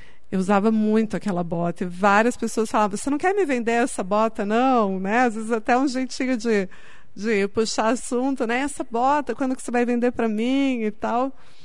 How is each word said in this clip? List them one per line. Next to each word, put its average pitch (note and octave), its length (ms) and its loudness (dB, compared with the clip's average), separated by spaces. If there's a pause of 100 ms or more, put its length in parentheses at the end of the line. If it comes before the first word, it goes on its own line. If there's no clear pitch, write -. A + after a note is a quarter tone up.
(340)
Eu F#3+ 60 0
usava G3 320 4
muito G#3+ 440 2
aquela F3 280 -2
bota, E3+ 400 -2
e F3+ 40 -2
várias G3+ 480 4
pessoas A3+ 360 -2
falavam: G#3+ 260 2
"Você - 100 -8
não C#4+ 120 0
quer F#4 160 2
me G4 100 2
vender A#3+ 280 0
essa A#3 300 0
bota, G#3 400 0
não?", A3 560 2
né? G#3+ 260 2
Às A3 100 0
vezes A3 160 -6
até A#3 260 2
um C4+ 100 2
jeitinho B3+ 480 -2
de, G#3+ 320 0 (480)
de G3+ 340 0
puxar A3 400 0
assunto, B3+ 580 0
né? A#3+ 140 0
"Essa D4 220 -4
bota, C4 520 0
quando C4 200 -2
que - 60 -8
você - 80 -10
vai A#3+ 160 2
vender A#3+ 260 2
pra A3+ 160 0
mim?", B3 540 0
e G#3+ 80 -2
tal. A3+ 420 -2 (340)